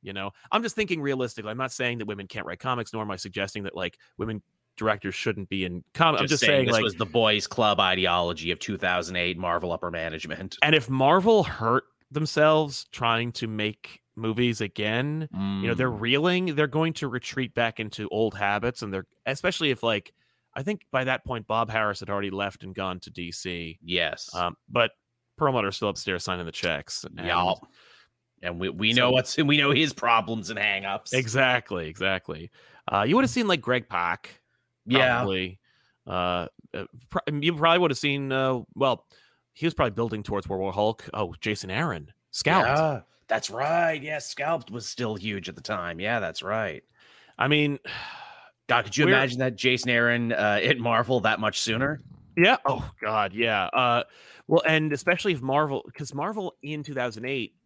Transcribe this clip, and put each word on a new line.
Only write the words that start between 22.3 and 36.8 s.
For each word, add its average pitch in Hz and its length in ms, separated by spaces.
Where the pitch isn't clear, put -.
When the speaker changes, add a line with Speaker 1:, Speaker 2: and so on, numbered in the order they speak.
Speaker 1:
left 98 340
and 95 120
gone 92 260
to - 80
D 87 220
C. 85 500
Speaker 2:
Yes. 85 520
Speaker 1:
Um, 87 220
but 113 220
Perlmutter's 123 380
still 107 120
upstairs 92 340
signing 90 220
the 80 60
checks. - 540
And - 80
Speaker 2:
Yup. 90 340
And 87 160
we, 92 100
we 104 240
Speaker 1:
so - 0
Speaker 2:
know 123 180
what's, 131 260
we 147 200
know 143 140
his 143 220
problems 113 560
and 107 100
hang-ups. 98 540
Speaker 1:
Exactly, 120 760
exactly. 85 640
Uh, 101 160
you 156 80
would 262 80
have 262 80
seen, 233 160
like, 170 140
Greg 123 280
Pak, 87 520
Speaker 2:
Yeah. 123 420
Speaker 1:
probably. 92 320
Uh, 90 400
uh, - 120